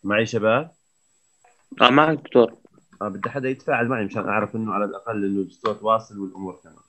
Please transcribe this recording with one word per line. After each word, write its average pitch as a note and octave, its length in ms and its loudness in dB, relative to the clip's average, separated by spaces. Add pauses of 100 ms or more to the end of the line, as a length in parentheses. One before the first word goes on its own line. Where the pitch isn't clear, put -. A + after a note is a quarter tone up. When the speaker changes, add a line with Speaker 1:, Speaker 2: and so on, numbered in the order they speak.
Speaker 1:
معي G#2 200 2
شباب؟ A2+ 460 0 (1080)
Speaker 2:
آه، B2 80 8
معك D3+ 280 6
دكتور. - 360 4 (480)
Speaker 1:
آه، G#2 60 -4
بدي - 220 -8
حدا C3 200 -6
يتفاعل C3 380 -2
معي A#2 180 -2
مشان G2+ 240 -6
أعرف G#2 260 -2
إنه A2 180 -4
على G2+ 120 0
الأقل G2+ 400 -6
إنه G2 160 -2
الصوت G#2 420 -6
واصل A2 360 -2
والأمور F#2+ 440 -10
تمام. E2 120 -20 (140)